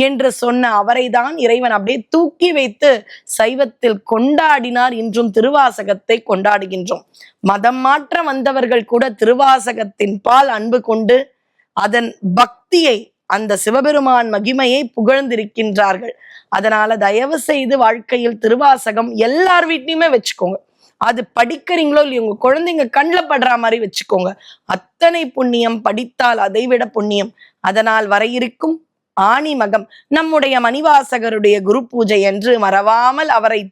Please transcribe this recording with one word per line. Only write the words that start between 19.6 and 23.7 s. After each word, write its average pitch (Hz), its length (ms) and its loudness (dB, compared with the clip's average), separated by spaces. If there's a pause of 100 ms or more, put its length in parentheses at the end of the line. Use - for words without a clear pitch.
வீட்லயுமே 320 440 -2
வச்சுக்கோங்க. 190 420 -6 (420)
அது 233 200 -2 (180)
படிக்கிறீங்களோ 294 680 0
இல்லையோ, 262 200 -4
உங்க 214 180 -4
குழந்தைங்க 311 420 0 (120)
கண்ணுல 339 240 2 (100)
படுற 254 320 0
மாதிரி 226 220 0